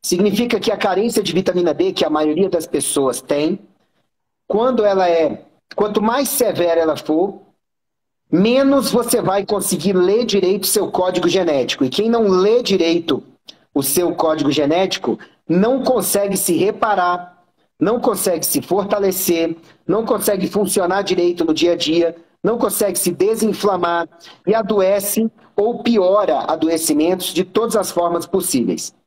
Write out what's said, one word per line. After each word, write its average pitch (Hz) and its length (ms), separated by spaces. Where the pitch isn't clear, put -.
Significa 208 560
que 214 140
a 196 40
carência 208 460
de - 100
vitamina 180 400
D 175 200
que 180 120
a 156 60
maioria 156 380
das 165 180
pessoas 135 540
tem, 151 380
quando 226 380
ela 190 240
é, 165 340
quanto 208 280
mais 233 260
severa 165 520
ela 156 160
for, 170 440
menos 262 600
você 233 320
vai 196 240
conseguir 190 480
ler 196 320
direito 196 380
o - 40
seu 196 220
código 180 380
genético. 147 560
E 131 40
quem 214 220
não 233 180
lê 202 340
direito 170 600
o 139 100
seu 170 320
código 156 380
genético 151 680
não 214 340
consegue 202 540
se 175 200
reparar, 190 840
não 214 180
consegue 190 460
se - 180
fortalecer, 185 920
não 208 180
consegue 202 420
funcionar 190 560
direito 175 420
no 156 100
dia 170 180
a 165 40
dia, 165 380
não 220 160
consegue 202 400
se - 120
desinflamar 185 960
e 196 80
adoece 208 760
ou 220 260
piora 190 580
adoecimentos 160 880
de 185 160
todas 226 320
as 190 140
formas 170 360
possíveis 113 680